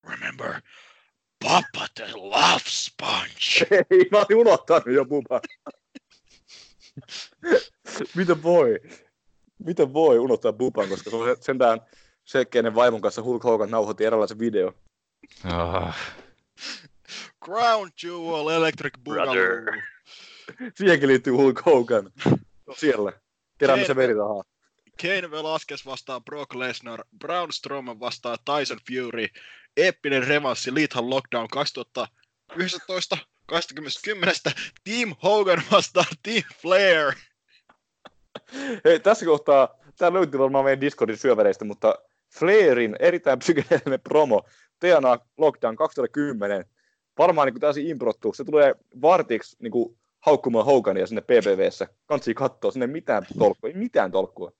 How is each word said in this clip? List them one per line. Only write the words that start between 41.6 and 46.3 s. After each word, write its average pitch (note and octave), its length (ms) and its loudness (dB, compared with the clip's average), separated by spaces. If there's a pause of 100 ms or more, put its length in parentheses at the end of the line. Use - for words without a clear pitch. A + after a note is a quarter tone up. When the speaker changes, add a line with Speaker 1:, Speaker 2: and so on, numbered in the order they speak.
Speaker 2:
mutta G#2 300 0 (440)
Flairin D3+ 600 4
erittäin D3+ 400 0
psykedeellinen C#3+ 600 0
promo, C3+ 400 2 (380)
T - 40 -8 (180)
N C3 40 0
A B2 140 4 (180)
Lockdown B2+ 380 0
kaksituhatta C#3+ 380 -4
kymmenen. G2+ 520 -4 (520)